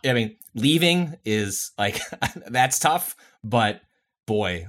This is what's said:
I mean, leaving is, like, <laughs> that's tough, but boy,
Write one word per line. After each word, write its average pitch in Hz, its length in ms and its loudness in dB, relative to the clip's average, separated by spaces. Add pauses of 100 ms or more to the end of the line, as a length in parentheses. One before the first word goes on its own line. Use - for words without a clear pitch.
I 131 60 2
mean, 113 240 0 (200)
leaving 165 680 2
is, 107 540 -2
like, 101 240 -2 (220)
<laughs> - 260 -4
that's 127 300 2
tough, 165 360 0 (300)
but 107 340 2 (480)
boy, 92 420 0